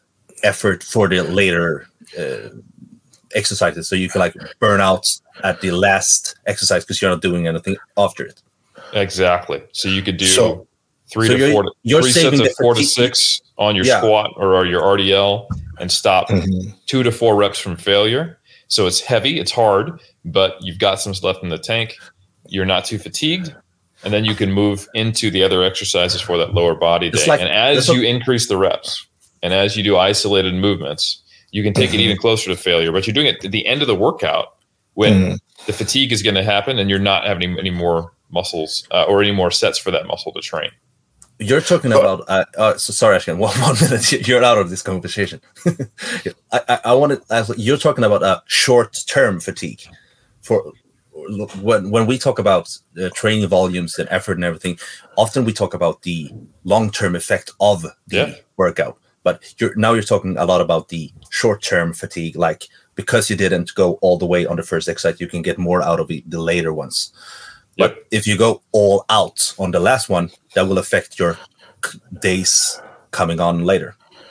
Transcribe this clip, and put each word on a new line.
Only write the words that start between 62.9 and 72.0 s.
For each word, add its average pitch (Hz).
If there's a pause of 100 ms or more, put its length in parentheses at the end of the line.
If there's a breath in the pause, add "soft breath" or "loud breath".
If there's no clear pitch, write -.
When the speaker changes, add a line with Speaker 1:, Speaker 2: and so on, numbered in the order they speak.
Speaker 1:
because 104
you 104
didn't 90
go 90
all 90
the 90
way 87
on 85
the -
first 85
exercise, 85
you 87
can 85
get 82
more 90
out 85
of 80
it 80
the 85
later 82
ones. 71 (640 loud breath)
But -
Speaker 2:
Yep. -
Speaker 1:
if 110
you 104
go 113 (100)
all 101
out -
on 92
the 87
last 120
one, 87 (240)
that 95
will 95
affect -
your 85 (460 soft breath)
c-, - (220)